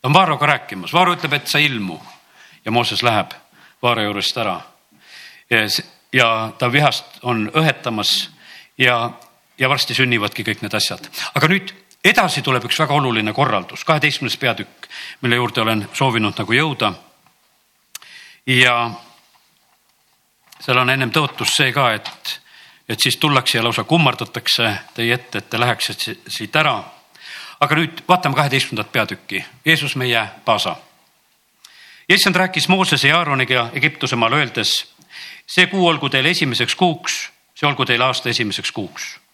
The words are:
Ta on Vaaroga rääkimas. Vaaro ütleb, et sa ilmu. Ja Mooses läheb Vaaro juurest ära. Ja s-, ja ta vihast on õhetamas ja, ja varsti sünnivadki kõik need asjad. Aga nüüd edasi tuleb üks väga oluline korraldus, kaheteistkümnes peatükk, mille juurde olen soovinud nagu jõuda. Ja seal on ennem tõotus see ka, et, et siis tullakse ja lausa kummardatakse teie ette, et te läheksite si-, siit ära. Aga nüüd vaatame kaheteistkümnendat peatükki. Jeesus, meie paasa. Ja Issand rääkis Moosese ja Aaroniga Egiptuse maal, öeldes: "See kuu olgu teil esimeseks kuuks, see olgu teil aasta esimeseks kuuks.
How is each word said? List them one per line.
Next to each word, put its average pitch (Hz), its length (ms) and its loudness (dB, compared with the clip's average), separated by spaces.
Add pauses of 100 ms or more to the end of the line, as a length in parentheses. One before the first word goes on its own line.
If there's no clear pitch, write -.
Ta 131 80 -2
on 151 40 2
Vaaroga 165 320 4
rääkimas. 107 480 -2
Vaaro 175 220 4
ütleb, 143 180 -4
et 143 160 -4
sa 147 120 0
ilmu. 104 380 -2 (640)
Ja 107 60 -4
Mooses 117 340 0
läheb 107 280 0 (480)
Vaaro 117 240 0
juurest 101 320 -4
ära. 98 220 -4 (880)
Ja 113 200 4
s-, - 160 -4 (280)
ja 113 440 2
ta 123 140 0
vihast 143 500 0
on 113 320 -2
õhetamas 127 800 -2 (460)
ja, 120 340 2 (460)
ja 131 120 0
varsti 135 280 0
sünnivadki 113 480 0
kõik 110 200 -4
need 101 80 -6
asjad. - 360 -4 (280)
Aga 151 120 4
nüüd 190 240 -2 (300)
edasi 190 380 4
tuleb 123 240 0
üks - 160 -2
väga 147 160 2
oluline 110 360 0
korraldus, 107 520 0
kaheteistkümnes 147 520 0
peatükk, - 520 -4 (320)
mille 123 200 2
juurde 120 200 -2
olen 110 320 0
soovinud 113 440 0
nagu 110 200 0
jõuda. 131 360 0 (1500)
Ja 123 320 4 (1800)
seal 127 200 0
on 123 80 2
ennem 131 240 0
tõotus - 440 0
see 131 160 2
ka, 127 200 2
et, - 460 -8 (500)
et 110 120 -2
siis 127 200 2
tullakse 135 360 2
ja 113 80 0
lausa 117 180 -2
kummardatakse 120 840 0 (240)
teie 117 200 0
ette, 123 280 -6
et - 80 -20
te 113 100 -4
läheksite 117 520 -2
si-, - 160 -14
siit - 280 -10
ära. 147 220 2 (840)
Aga 151 180 2
nüüd 160 280 -4
vaatame 180 280 2
kaheteistkümnendat 135 560 0
peatükki. 98 480 -4 (260)
Jeesus, 143 300 2
meie 120 300 0 (200)
paasa. 98 300 0 (1300)
Ja 190 60 8
Issand 185 200 2
rääkis 185 320 0
Moosese 175 400 2
ja 156 140 6
Aaroniga 127 520 0
Egiptuse 135 420 -2
maal, 117 180 2
öeldes: 123 400 -2 (720)
"See 180 200 4
kuu 185 200 2
olgu 143 220 0
teil 131 160 0
esimeseks 131 500 0
kuuks, - 540 -2 (260)
see 147 120 -2
olgu 135 180 0
teil 120 160 2
aasta 127 280 0
esimeseks 104 420 -4
kuuks. - 480 -10 (140)